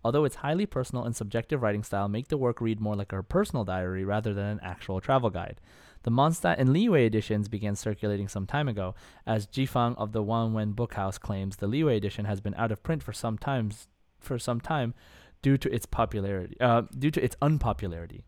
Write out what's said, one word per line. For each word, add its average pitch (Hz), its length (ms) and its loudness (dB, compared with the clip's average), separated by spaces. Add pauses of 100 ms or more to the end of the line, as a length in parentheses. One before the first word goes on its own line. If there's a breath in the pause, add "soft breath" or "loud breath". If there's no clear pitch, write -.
although 143 200 4
its 135 120 0
highly 170 320 0
personal 127 360 -4
and 120 120 -2
subjective 117 480 -2
writing 104 180 2
style 101 260 -2
make 107 200 -2
the 151 100 -2
work 120 240 0
read 113 180 2
more 107 160 0
like 101 160 -6
her 95 120 -4
personal 165 420 0
diary 92 400 -2
rather 107 260 0
than 101 140 -2
an 104 160 -4
actual 92 400 -6
travel 127 300 2
guide. 87 280 -8 (440 loud breath)
The 120 80 0
Mondstadt 135 480 4
and 131 100 6
Liyue 160 380 6
editions 107 420 0
began 104 260 -2
circulating 101 520 -2
some 95 180 -4
time 143 220 0
ago, 98 260 -4 (320 loud breath)
as 110 220 0
Jifang 123 500 0
of 107 140 -4
the 110 120 -2
Wanwen 110 520 0
Bookhouse 104 440 -4
claims 98 360 -4
the 101 120 -4
Liyue 139 280 2
edition 104 300 -2
has 101 140 -2
been 101 140 -6
out 113 180 0
of - 120 -6
print 160 180 -2
for 110 120 -12
some 110 260 -4
times, 120 480 -4 (320)
for 127 180 -4
some 120 240 -2
time 127 320 -2 (480 loud breath)
due 135 160 6
to - 160 0
its 117 140 -4
popularity, 98 720 -2
uh, 117 220 6 (120)
due 139 160 2
to - 120 2
its - 180 0
unpopularity. 104 880 0